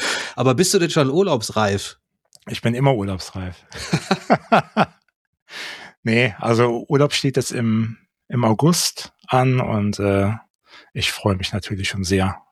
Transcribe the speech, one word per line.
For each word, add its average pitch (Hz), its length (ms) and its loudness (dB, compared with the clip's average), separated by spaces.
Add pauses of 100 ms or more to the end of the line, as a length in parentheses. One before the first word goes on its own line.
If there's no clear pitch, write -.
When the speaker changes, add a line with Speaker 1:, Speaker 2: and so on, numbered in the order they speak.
(360)
Speaker 1:
Aber 127 180 2
bist 180 180 2
du 208 60 4
denn 175 120 0
schon 135 200 2
urlaubsreif? 113 880 0 (500)
Speaker 2:
Ich 127 140 -8
bin 120 120 0
immer 135 200 2
urlaubsreif. 95 680 -8 (880)
<laughs> - 360 2 (1160)
Nee, 117 360 2
also 117 500 2
Urlaub 143 240 2
steht - 240 0
jetzt 131 140 -2
im, 113 460 -2 (320)
im 120 160 -2
August - 680 2 (140)
an 127 320 2
und, 104 400 0
äh, 98 320 2 (640)
ich - 180 -2
freue - 240 0
mich 92 180 -6
natürlich 95 360 -4
schon 98 160 -4
sehr, 95 360 0 (120)